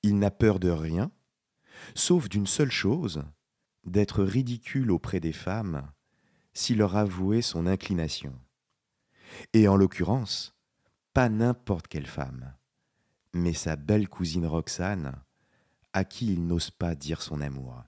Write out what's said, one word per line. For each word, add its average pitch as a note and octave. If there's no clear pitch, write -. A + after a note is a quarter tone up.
Il G#2
n'a G2+
peur G#2
de F2+
rien, E2
sauf E3
d'une G2+
seule C#3
chose, G2
d'être G2
ridicule A#2+
auprès F2
des D#2+
femmes, F2
s'il -
leur G2+
avouait G2+
son E2+
inclination. E2
Et A2
en G2
l'occurrence, G2
pas B2+
n'importe A2
quelle D2
femme, C2+
mais F2
sa D#2+
belle G2
cousine E2+
Roxane, D#2+
à F#2+
qui A2
il E2+
n'ose E2+
pas E2+
dire D2
son D2+
amour. C2